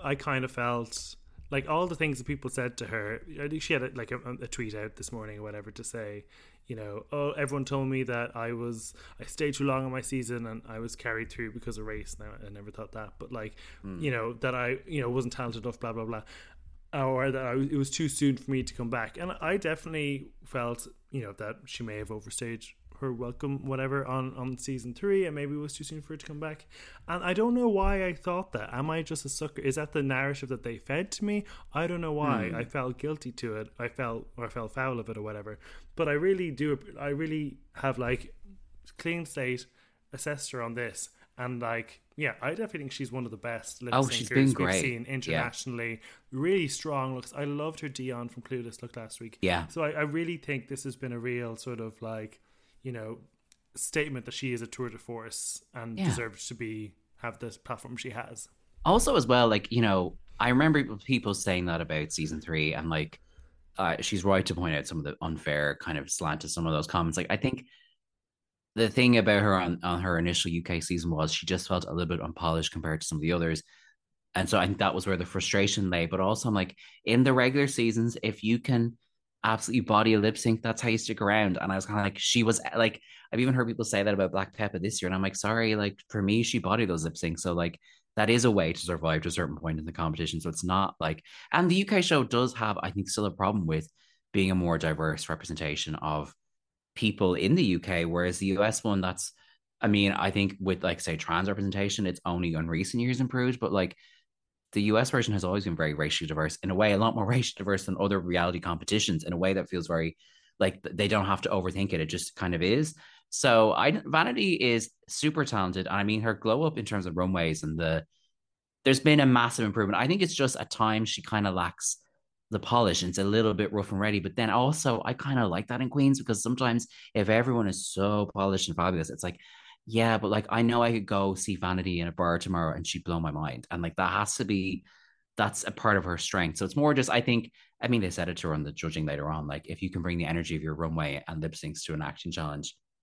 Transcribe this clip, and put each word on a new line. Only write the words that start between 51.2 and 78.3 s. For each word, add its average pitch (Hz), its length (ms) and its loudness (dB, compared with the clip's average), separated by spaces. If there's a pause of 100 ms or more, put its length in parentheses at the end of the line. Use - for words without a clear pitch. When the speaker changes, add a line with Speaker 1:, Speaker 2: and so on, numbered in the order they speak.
Speaker 1:
sort 117 240 -10
of, 110 240 -10
like, 110 360 -10 (440)
you 131 80 -8
know, 113 280 -10 (560)
statement 147 500 -4
that 123 80 -10
she 131 200 -4
is 113 80 -4
a 117 60 -8
tour 120 220 -8
de 110 100 -12
force - 640 -10 (100)
and 117 240 -10
Speaker 2:
Yeah. 190 80 -2
Speaker 1:
deserves 117 440 -2
to 131 40 -10
be, 110 400 -8 (240)
have 117 220 -8
this 117 180 -12
platform 123 400 -12
she 127 140 -10
has. - 360 -12 (380)
Speaker 2:
Also 233 300 6
as 143 100 6
well, 123 220 8
like, 104 240 2
you 120 100 4
know, 95 380 4 (200)
I 117 100 4
remember 139 480 6
people 107 360 0
saying 90 320 0
that 82 160 0
about 78 300 -2
season 78 300 -4
three, 78 340 0
and, 80 160 -4
like, 78 280 -4 (600)
uh, 85 220 2
she's 92 220 -2
right 95 220 4
to - 80 0
point 82 220 0
out 71 100 -2
some 82 140 -6
of 73 40 -4
the 73 180 -6
unfair 73 600 -2
kind 78 160 -4
of 69 140 -8
slant 78 300 -2
to 78 80 -10
some 82 180 -2
of 80 60 0
those 76 120 0
comments. 85 320 0
Like, 90 140 -2
I 104 60 2
think - 280 -4 (1080)
the 110 140 4
thing 123 280 8
about 101 240 6
her 104 120 6
on, 87 300 2
on 87 180 0
her 92 160 2
initial 85 340 0
U 85 120 -2
K 85 180 -2
season 85 300 -2
was 78 200 2
she - 140 -4
just 92 220 -2
felt 90 180 0
a - 80 -8
little 85 140 0
bit 85 160 -2
unpolished 82 480 0
compared 78 300 -4
to - 60 -6
some 78 120 -4
of - 20 -4
the 82 120 2
others. 82 280 0 (760)
And 92 140 0
so 107 100 4
I 90 60 4
think 95 140 0
that 98 160 2
was 92 100 -4
where 98 120 0
the 87 80 -4
frustration 98 640 0
lay. 85 160 2
But 92 120 -2
also, 104 300 0
I'm 107 60 2
like, 92 200 -2 (300)
in 120 180 6
the 131 100 6
regular 131 340 4
seasons, 117 560 0
if 104 200 -2